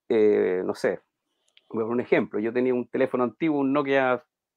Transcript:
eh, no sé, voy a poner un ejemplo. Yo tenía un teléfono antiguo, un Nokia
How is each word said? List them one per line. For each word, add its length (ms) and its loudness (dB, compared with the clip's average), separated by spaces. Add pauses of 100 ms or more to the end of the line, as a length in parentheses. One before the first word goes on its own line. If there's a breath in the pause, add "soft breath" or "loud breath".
eh, 560 2
no 100 -4
sé, 260 -4 (680)
voy 140 -4
a 40 -4
poner 60 -4
un 80 -2
ejemplo. 400 0
Yo 140 -4
tenía 180 0
un 160 -4
teléfono 360 -2
antiguo, 360 -2
un 120 0
Nokia 520 0 (320)